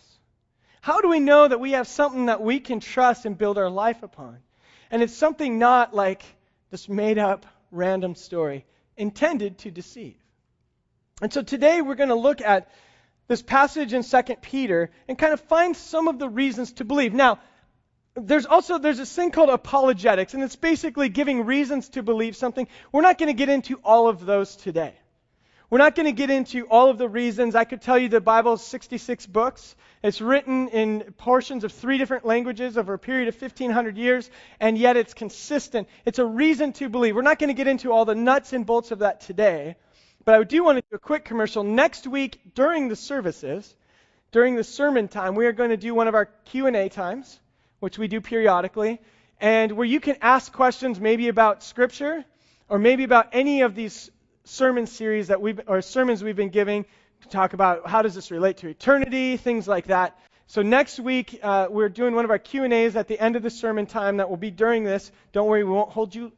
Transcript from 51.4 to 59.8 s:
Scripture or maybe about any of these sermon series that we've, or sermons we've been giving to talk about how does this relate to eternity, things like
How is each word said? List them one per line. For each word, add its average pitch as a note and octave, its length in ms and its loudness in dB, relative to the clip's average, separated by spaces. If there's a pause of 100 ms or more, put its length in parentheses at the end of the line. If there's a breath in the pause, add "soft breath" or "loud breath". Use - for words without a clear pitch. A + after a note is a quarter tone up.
Scripture C#4+ 640 -4 (420)
or G3+ 100 -2
maybe B3 260 4
about A#3 280 4
any C#4 300 0
of A3+ 120 0
these G#3+ 360 -12 (340)
sermon B3 440 -2
series G#3+ 400 -4
that F#3+ 120 0
we've, G#3 280 -4
or F#3+ 120 0
sermons A#3+ 440 -2
we've G#3+ 100 -6
been G3 140 -4
giving G3+ 360 -2 (360 soft breath)
to - 80 -20
talk F#3+ 240 -2
about F3+ 340 0
how G#3 160 0
does G#3+ 100 -2
this F#3 200 -14
relate F3+ 240 0
to F3 100 -18
eternity, C4 720 0
things A3+ 320 -4
like F#3 180 -2